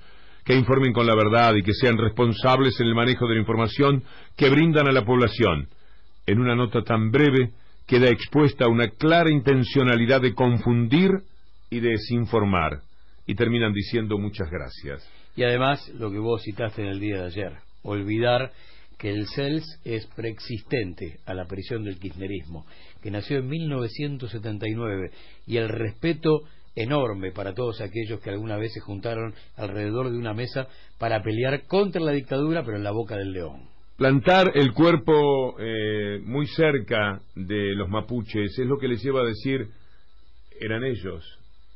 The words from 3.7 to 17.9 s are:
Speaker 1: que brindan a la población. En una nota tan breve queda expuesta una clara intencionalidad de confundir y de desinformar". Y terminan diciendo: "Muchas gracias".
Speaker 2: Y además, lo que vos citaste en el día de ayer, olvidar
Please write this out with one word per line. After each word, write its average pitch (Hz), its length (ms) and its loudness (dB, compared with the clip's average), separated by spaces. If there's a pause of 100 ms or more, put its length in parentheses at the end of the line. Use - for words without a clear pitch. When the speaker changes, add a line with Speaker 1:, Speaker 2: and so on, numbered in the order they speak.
Speaker 1:
que 139 140 6
brindan 151 380 6
a 135 40 4
la 131 140 4
población. 107 600 4 (580)
En 101 140 4
una 123 160 2
nota 120 280 0
tan 110 280 2
breve 135 400 4 (340)
queda 123 240 6
expuesta 131 580 4
una 117 200 4
clara 165 420 4
intencionalidad 127 920 4
de 123 120 2
confundir 123 800 4 (580)
y 117 120 -4
de 117 80 4
desinformar". 104 880 2 (480)
Y 107 80 -2
terminan 117 380 2
diciendo: 104 440 -2
"Muchas 101 320 -4
gracias". 71 580 -10 (280)
Speaker 2:
Y 123 80 -2
además, 127 420 0 (140)
lo 110 100 -6
que 98 80 -6
vos 110 240 -2
citaste 107 400 -6
en 101 60 -4
el 98 120 -4
día 104 180 -4
de 90 100 -6
ayer, 90 240 -8 (320)
olvidar 113 680 0 (460)